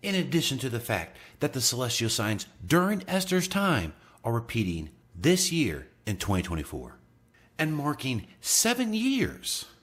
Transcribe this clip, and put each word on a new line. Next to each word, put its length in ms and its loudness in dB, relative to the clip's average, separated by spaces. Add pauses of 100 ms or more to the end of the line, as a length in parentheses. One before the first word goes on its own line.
In 120 -2
addition 440 2
to 120 -4
the 100 -2
fact 360 -2 (240)
that 120 0
the 80 -2
celestial 480 0
signs 380 0 (180)
during 420 4
Esther's 420 0
time 440 2 (320)
are 80 0
repeating 580 -2 (240)
this 380 2
year 360 0 (180)
in 100 -2
twenty 260 0
twenty-four 540 -6 (640)
and 160 -2
marking 520 -2 (140)
seven 540 2
years 720 -2 (160)